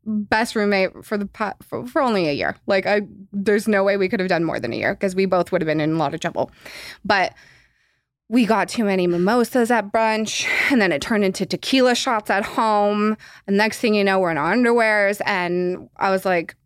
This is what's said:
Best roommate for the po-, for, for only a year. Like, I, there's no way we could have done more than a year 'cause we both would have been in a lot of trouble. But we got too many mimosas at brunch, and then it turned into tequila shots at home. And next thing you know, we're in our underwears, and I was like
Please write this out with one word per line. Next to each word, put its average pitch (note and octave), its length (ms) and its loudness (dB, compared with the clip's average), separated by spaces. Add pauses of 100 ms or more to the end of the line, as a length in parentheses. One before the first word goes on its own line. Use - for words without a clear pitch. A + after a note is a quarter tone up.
Best A3 500 -2
roommate G3+ 480 0
for G#3+ 140 -4
the G3+ 80 -4
po-, G3+ 340 -6
for, - 260 -10
for D4+ 140 -2
only G#3 280 2
a C#3+ 40 0
year. F#2 240 -2 (100)
Like, G3 200 0
I, G#3 160 0 (300)
there's G3+ 360 0
no G3 160 2
way G3+ 140 2
we F#3 100 0
could F#3+ 120 -2
have F#3 80 -2
done E3+ 160 0
more D3+ 160 -4
than A2+ 120 -6
a A2+ 40 -6
year B2+ 180 -2
'cause F#3+ 200 -4
we F#3+ 120 2
both F3+ 260 0
would F3 80 0
have D#3+ 60 -2
been D#3 160 0
in D#3 100 0
a E3 60 -2
lot D3 160 -2
of D3+ 60 -10
trouble. C#3 300 -4 (540)
But G3 300 0 (960)
we A#3 160 4
got G3 240 2
too A#3+ 140 -4
many F#3+ 240 2
mimosas A3+ 640 2
at G#3 220 0
brunch, A3 560 0 (240)
and A#3 100 4
then F#3 80 2
it C#3+ 100 -2
turned G#3 240 0
into F#3+ 220 -2
tequila B3 480 2
shots A3+ 340 -2
at G3+ 160 0
home. G#3 720 0 (300)
And G3+ 100 0
next G#3 220 0
thing G#3+ 160 0
you G3+ 80 2
know, G3 160 2
we're F3 140 0
in D#3 40 -2
our D#3+ 160 0
underwears, A3 720 2
and F3+ 720 -2
I G3 140 0
was F#3+ 140 0
like F3+ 420 -2